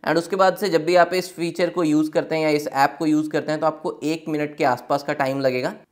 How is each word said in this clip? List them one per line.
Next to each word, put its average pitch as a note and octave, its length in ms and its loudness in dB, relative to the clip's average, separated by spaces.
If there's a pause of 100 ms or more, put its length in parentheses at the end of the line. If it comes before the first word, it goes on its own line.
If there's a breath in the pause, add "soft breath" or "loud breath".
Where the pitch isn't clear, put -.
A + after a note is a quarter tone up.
and D3+ 140 2
उसके E3+ 180 -4
बाद F#3+ 200 4
से G3+ 120 -2
जब E3 160 2
भी F3 120 2
आप E3+ 180 4
इस F#3 200 -4
फीचर E3+ 360 -2
को F3 120 -2
यूज़ D#3 280 2
करते D#3+ 260 -2
हैं D#3 60 0
या D#3 60 2
इस D3+ 200 0
ऐप C#3 300 2
को E3 80 -2
यूज़ D#3 240 2
करते D3+ 220 -2
हैं, D#3 80 -4
तो D#3+ 60 0
आपको D#3 360 -4
एक D#3 260 -4
मिनट D3+ 280 -4
के D#3+ 80 -2
आसपास C#3 380 0
का D3 100 -6
टाइम C3+ 280 -2
लगेगा। C3 340 0 (180)